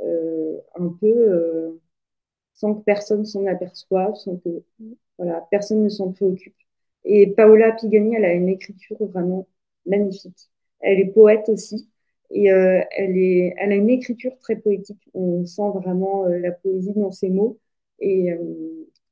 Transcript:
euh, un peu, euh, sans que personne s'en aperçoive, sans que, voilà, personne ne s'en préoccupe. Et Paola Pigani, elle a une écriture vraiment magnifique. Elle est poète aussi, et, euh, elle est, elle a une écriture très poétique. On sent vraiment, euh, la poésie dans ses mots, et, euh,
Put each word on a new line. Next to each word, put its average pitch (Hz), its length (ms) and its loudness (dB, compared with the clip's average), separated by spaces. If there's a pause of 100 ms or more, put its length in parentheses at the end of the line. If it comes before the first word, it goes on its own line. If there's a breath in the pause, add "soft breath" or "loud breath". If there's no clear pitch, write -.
euh, 165 560 -6 (180)
un 175 120 -4
peu, 175 200 -4
euh, 170 720 0 (720)
sans 214 200 -2
que 214 100 -12
personne 208 420 0
s'en 196 200 -6
aperçoive, 185 720 -4
sans 180 220 -10
que, 170 260 -10 (540)
voilà, 170 320 -8
personne 214 340 0
ne 208 40 2
s'en 190 240 -6
préoccupe. 185 440 -4 (480)
Et 202 240 6
Paola 220 440 8
Pigani, 220 440 0
elle 214 80 0
a 175 100 2
une 180 140 0
écriture 190 520 -8
vraiment 185 480 -6 (380)
magnifique. 190 640 -4 (300)
Elle 190 200 2
est 190 60 2
poète 214 420 6
aussi, 214 420 -4 (400)
et, 202 220 4
euh, 185 280 4 (120)
elle 190 260 -2
est, 180 400 2
elle 202 140 -2
a 202 40 0
une 208 140 2
écriture 254 500 -4
très 220 160 -6
poétique. 202 580 -6
On 180 320 -4
sent 208 280 -6
vraiment, 190 520 -4
euh, 175 120 -2
la 175 140 -6
poésie 190 440 -6
dans 196 160 -2
ses 185 180 -6
mots, 202 280 -2 (420)
et, 185 320 -2
euh, 160 560 -12 (240)